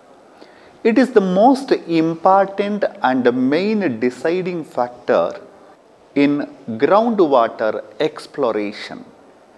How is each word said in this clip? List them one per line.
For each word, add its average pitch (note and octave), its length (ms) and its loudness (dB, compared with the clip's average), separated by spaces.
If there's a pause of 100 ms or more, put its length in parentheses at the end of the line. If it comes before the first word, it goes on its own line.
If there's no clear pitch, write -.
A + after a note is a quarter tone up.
(840)
It A3+ 140 4
is B3+ 140 4
the G#3 100 4
most G#3 500 2
important F#3+ 1120 0 (180)
and B2+ 480 0
main F3 520 -2
deciding E3 640 -4
factor G#2+ 720 -2 (760)
in C#3+ 400 0 (180)
groundwater C#3 1120 0 (160)
exploration. A2 1040 -6 (520)